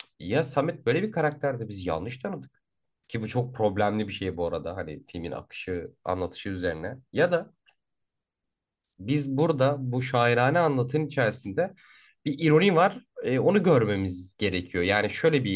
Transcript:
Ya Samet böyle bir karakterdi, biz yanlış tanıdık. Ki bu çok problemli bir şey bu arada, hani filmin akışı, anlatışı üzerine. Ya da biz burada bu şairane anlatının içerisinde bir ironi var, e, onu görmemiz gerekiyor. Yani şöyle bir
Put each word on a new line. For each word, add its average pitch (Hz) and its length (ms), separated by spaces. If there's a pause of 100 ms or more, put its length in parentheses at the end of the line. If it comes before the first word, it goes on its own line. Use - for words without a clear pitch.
(180)
Ya 104 260
Samet 143 420
böyle 139 160
bir 214 100
karakterdi, 147 560
biz 95 180
yanlış 87 320
tanıdık. - 440 (460)
Ki 113 140
bu 107 60
çok 123 260
problemli 104 540
bir 98 40
şey 92 240
bu 85 100
arada, 82 300
hani 78 280
filmin 82 280
akışı, - 600 (120)
anlatışı 90 440
üzerine. 90 480 (160)
Ya 170 200
da 165 200 (1500)
biz 135 380
burada 143 420
bu 127 240
şairane 123 560
anlatının 147 480
içerisinde 127 680 (500)
bir 139 140
ironi 165 380
var, 190 280 (200)
e, 127 140
onu 175 240
görmemiz 101 760
gerekiyor. 90 460
Yani 104 260
şöyle 151 340
bir 98 120